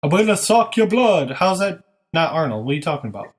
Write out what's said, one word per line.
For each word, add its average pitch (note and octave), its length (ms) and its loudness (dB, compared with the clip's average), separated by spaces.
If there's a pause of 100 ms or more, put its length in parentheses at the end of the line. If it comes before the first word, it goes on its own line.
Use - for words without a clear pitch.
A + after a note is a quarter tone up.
I'm D3 60 -2
gonna G#3 260 2
suck A3 420 2
your A3 100 4
blood. F#3+ 440 2
How's F#3 280 0
that G3 240 -4 (280)
not D#3+ 220 0
Arnold? A#2+ 320 -2
What B2+ 60 -4
are C#3+ 40 0
you D3+ 60 -4
talking C#3+ 280 -6
about? G2+ 300 -12